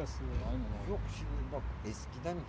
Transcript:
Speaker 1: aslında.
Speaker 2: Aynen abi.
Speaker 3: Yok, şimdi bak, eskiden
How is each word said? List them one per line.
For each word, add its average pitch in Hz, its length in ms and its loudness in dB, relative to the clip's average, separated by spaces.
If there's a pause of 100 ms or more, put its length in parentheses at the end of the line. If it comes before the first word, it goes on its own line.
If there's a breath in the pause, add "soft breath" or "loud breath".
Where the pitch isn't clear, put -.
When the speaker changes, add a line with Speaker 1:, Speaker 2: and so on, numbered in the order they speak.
Speaker 1:
aslında. - 280 -2 (180)
Speaker 2:
Aynen 254 200 2 (140)
abi. 202 80 0
Speaker 3:
Yok, 202 80 2 (180)
şimdi - 240 0 (120)
bak, 135 100 0 (260)
eskiden - 480 -2 (120)